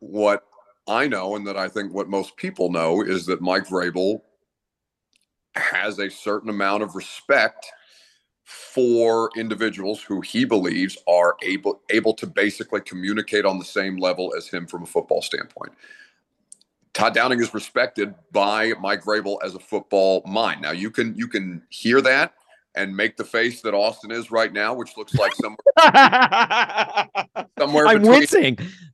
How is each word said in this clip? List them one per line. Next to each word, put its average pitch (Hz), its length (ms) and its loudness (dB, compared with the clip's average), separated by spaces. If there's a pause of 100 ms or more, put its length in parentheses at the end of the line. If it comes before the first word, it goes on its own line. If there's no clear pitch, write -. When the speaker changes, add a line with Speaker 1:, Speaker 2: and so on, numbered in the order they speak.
Speaker 1:
what 101 440 0 (420)
I 123 220 0
know, 101 280 -4
and 101 100 -10
that 98 100 -8
I 95 120 -4
think 95 260 -8
what 95 120 -4
most 95 300 -6
people 92 340 -4
know, 82 320 0
is 90 240 -4
that 87 140 -4
Mike 92 260 -2
Vrabel 92 540 -2 (1300)
has 95 440 -4
a 98 120 -4
certain 107 400 -6
amount 101 320 -2
of 95 120 -8
respect - 720 -2 (800)
for 117 920 0
individuals 107 680 -4
who 98 180 -6
he 113 240 -2
believes 95 540 -2 (100)
are 87 340 4
able, 95 460 -4
able 107 260 2
to - 120 -10
basically 101 560 -4
communicate 101 640 -4
on 95 120 0
the 87 60 -10
same 95 320 -4
level 92 400 -2
as 85 120 -10
him 87 180 -10
from 87 160 -12
a 82 40 -14
football - 360 -2
standpoint. - 500 -10 (1200)
Todd 107 220 0
Downing 120 260 2
is 113 140 -2
respected 104 600 -4 (180)
by 107 480 0
Mike 98 220 -4
Vrabel 104 400 -2
as 92 120 -8
a 95 40 -16
football 95 680 0
mind. 98 340 -2
Now, 76 120 -6
you 95 180 -6
can, 113 260 -4
you 113 100 -8
can 95 440 -8
hear 120 320 2
that 131 320 2 (400)
and 98 200 -8
make 110 220 -4
the 110 80 -10
face 120 380 -4
that 110 120 -4
Austin 107 360 -2
is 113 200 -10
right 113 220 0
now, 107 220 -2
which 120 240 -12
looks - 160 -16
like 104 200 2
somewhere, 107 220 -8 (220)
Speaker 2:
<laughs> 214 1800 4
Speaker 1:
somewhere 151 280 4
Speaker 2:
I'm 220 140 8
Speaker 1:
between 226 200 10
Speaker 2:
wincing. 294 380 2 (360)